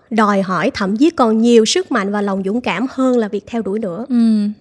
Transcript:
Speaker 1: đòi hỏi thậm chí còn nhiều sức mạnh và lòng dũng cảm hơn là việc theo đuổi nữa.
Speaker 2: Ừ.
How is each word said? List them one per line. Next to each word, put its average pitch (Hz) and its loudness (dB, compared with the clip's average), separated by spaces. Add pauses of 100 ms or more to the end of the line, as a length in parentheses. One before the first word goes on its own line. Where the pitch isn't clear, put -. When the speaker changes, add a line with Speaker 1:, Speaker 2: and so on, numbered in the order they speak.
Speaker 1:
đòi 208 2
hỏi 185 -2
thậm 202 -2
chí 294 4
còn 226 2
nhiều 233 6
sức 359 -2
mạnh 202 -2
và 208 -4
lòng 196 -4
dũng 220 -4
cảm 208 -4
hơn 254 0
là 214 0
việc 196 -8
theo 233 -6
đuổi 208 -6
nữa. 214 -8
Speaker 2:
Ừ. 226 2 (140)